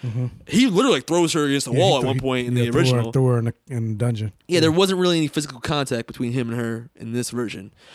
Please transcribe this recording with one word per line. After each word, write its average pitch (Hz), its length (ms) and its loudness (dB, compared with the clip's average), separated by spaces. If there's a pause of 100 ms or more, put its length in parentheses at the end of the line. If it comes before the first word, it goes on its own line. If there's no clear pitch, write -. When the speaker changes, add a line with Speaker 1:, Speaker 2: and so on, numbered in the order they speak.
Speaker 1:
Mm-hmm. 123 240 -4 (200)
Speaker 2:
He 247 200 4
literally, 208 300 4
like, 127 100 -6
throws 170 260 2
her 151 120 2
against 139 200 0
the - 60 -6
Speaker 1:
Yeah, 131 60 0
he 156 60 4
Speaker 2:
wall 185 140 6
at 127 40 0
Speaker 1:
threw, 123 80 0
Speaker 2:
one 135 100 0
point 123 280 -2
in 123 80 -2
Speaker 1:
yeah, 120 100 2
Speaker 2:
the 117 60 -2
Speaker 1:
threw 127 100 2
her, 127 40 4
Speaker 2:
original. 120 260 2
Speaker 1:
threw 131 160 2
her 120 120 2
in 113 60 -2
the, 117 80 -4 (160)
in 117 200 -4
the 107 60 -4
dungeon. 107 380 -4 (140)
Speaker 2:
Yeah, 175 80 0
Speaker 1:
Yeah. 170 60 4
Speaker 2:
there 160 100 4
wasn't 185 280 2
really 180 180 2
any 156 100 0
physical 139 320 -6
contact 135 480 -4
between 120 260 -6
him 123 180 -2
and 120 80 -4
her 117 360 -6
in 113 180 -10
this 120 180 -4
version. 107 420 -8 (220)